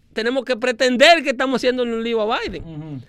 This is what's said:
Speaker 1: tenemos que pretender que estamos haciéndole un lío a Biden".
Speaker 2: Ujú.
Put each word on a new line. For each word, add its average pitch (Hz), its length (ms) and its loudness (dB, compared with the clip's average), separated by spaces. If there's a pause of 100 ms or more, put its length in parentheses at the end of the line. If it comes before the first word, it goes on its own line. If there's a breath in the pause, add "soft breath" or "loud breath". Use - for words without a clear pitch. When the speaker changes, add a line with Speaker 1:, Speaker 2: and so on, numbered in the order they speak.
(140)
Speaker 1:
tenemos 240 300 -2
que 247 140 -2
pretender 254 680 4
que 285 60 -4
estamos 262 300 -2
haciéndole 247 360 0
un 226 80 -4
lío 226 180 -2
a 226 180 -2
Biden". 208 240 -10
Speaker 2:
Ujú. 156 460 -12